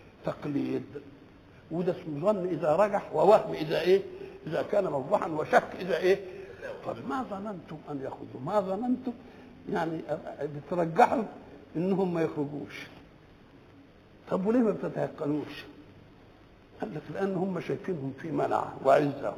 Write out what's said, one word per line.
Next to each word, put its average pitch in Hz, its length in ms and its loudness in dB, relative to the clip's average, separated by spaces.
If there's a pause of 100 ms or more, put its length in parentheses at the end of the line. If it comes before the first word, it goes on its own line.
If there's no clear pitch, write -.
(260)
تقليد. 131 600 -4 (840)
وده 175 200 0
اسمه 160 420 0
ظن 180 120 -2
إذا 160 300 2
رجح، 196 400 2
ووهم 165 380 6
إذا 160 280 -2
إيه؟ 185 200 6 (460)
إذا 156 140 0 (100)
كان 202 120 4
مرجوحا، 151 440 0
وشك 156 400 2 (120)
إذا 175 180 0
إيه؟ 185 220 4 (680)
طب - 100 -6 (140)
ما 262 200 -2
ظننتم 190 480 -10 (140)
أن 139 120 -6
يخرجوا، - 420 -10
ما 208 140 2
ظننتم 233 540 0 (580)
يعني 165 300 0 (400)
بترجحوا 165 840 4 (520)
إنهم 180 380 2
ما 165 80 0
يخرجوش. 147 680 -4 (1400)
طب 185 140 2
وليه 226 140 4
ما 214 120 6
بتتيقنوش؟ 151 920 -4 (1160)
قال 214 140 -6
لك: 147 60 -6 (120)
"لأن 190 220 -2
هم 175 260 -2
شايفينهم 135 600 -4
في 165 100 -6
منع 131 320 0 (220)
وعزة 135 520 4